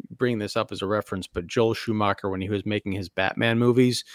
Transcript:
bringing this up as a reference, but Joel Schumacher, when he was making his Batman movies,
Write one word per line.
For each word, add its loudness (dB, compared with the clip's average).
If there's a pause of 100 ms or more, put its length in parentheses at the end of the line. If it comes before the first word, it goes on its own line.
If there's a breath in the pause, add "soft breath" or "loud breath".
(100)
bringing 0
this -4
up -2
as -8
a -2
reference, -2
but -8
Joel 2
Schumacher, 0
when -4
he -4
was -2
making -2
his -4
Batman 0
movies, 4 (100)